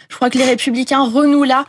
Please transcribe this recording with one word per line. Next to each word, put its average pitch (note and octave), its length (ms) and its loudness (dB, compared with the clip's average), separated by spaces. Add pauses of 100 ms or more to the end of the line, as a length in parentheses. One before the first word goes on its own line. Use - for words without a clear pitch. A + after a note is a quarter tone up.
Je - 60 -18
crois B3+ 140 -2
que B3+ 80 -2
Les B3+ 80 2
Républicains B3+ 580 -2
renouent C#4+ 400 2
là C4 240 0